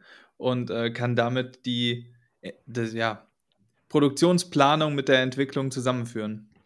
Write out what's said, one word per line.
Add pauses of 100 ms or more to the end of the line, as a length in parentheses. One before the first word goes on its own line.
(380)
und,
äh,
kann
damit
die, (260)
äh, (120)
das,
ja, (600)
Produktionsplanung
mit
der
Entwicklung
zusammenführen. (160)